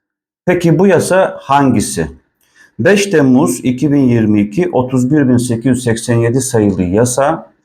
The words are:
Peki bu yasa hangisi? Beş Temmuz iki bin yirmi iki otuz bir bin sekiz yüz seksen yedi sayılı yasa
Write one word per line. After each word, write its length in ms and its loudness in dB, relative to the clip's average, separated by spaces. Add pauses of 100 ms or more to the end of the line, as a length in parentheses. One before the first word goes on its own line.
(460)
Peki 320 2
bu 80 4
yasa 540 0
hangisi? 720 -2 (680)
Beş 280 2
Temmuz 560 2
iki 300 -2
bin 80 2
yirmi 400 2
iki 320 -2
otuz 380 -2
bir 180 2
bin 80 2
sekiz 300 -2
yüz 180 -2
seksen 320 -2
yedi 240 0
sayılı 420 0
yasa 680 -2 (140)